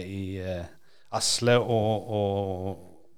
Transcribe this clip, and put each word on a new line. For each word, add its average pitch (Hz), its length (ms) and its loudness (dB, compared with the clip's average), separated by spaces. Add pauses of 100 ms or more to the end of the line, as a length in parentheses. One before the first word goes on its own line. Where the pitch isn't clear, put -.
i, 98 360 -6
eh, 90 280 -4 (460)
Asle 120 440 4
og, 110 540 2
og, 98 720 -2 (340)